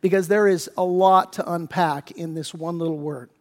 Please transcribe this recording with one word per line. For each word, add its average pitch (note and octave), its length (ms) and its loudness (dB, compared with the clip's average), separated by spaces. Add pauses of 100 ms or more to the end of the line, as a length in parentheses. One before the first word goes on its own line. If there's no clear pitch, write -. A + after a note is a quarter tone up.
because F#3 260 2
there G#3 180 4
is F#3 300 2
a F#3 80 -2
lot F#3 480 4
to - 180 -6
unpack E3 600 -2
in E3 240 -10
this D#3+ 180 -8
one E3+ 260 -8
little E3 200 -4
word. D3 320 -10 (100)